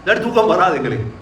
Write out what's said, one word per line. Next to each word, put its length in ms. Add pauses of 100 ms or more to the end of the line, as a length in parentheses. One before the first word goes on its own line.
இல்லாட்டி 140
தூக்கம் 280
வராது 280
எங்களுக்கு. 460